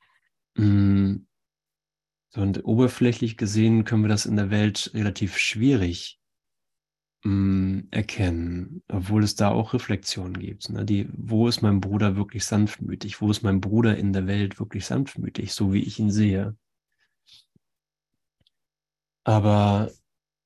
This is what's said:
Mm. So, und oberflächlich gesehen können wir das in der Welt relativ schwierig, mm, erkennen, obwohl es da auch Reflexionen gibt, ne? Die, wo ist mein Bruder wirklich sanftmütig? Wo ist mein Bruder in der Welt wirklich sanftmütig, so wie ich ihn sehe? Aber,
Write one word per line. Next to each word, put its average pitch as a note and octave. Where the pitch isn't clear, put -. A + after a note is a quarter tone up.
Mm. G2
So, A2
und G2
oberflächlich A#2+
gesehen A2
können A2
wir G#2+
das G#2+
in A2
der G2+
Welt G#2
relativ G#2
schwierig, G#2+
mm, F#2+
erkennen, F2
obwohl G#2
es G2+
da G#2
auch A2+
Reflexionen F#2
gibt, G2+
ne? G#2+
Die, G2
wo A2
ist A#2
mein G2+
Bruder G2+
wirklich G2+
sanftmütig? -
Wo G#2
ist G#2
mein F#2+
Bruder G#2+
in G2
der F#2+
Welt G2+
wirklich G#2+
sanftmütig, B2
so G2
wie G2+
ich -
ihn G#2+
sehe? G#2
Aber, G#2